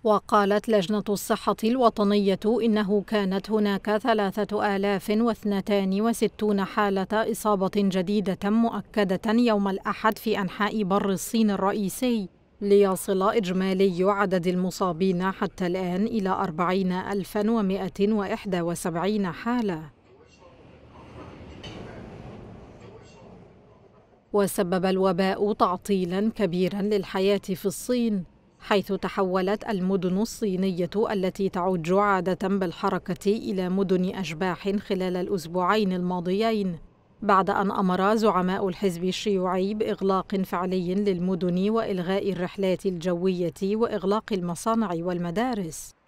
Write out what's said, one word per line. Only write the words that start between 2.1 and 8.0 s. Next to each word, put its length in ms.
إنه 400
كانت 480
هناك 460
ثلاثة 800
آلاف 340
واثنتان 920
وستون 640
حالة 480
إصابة 640
جديدة 760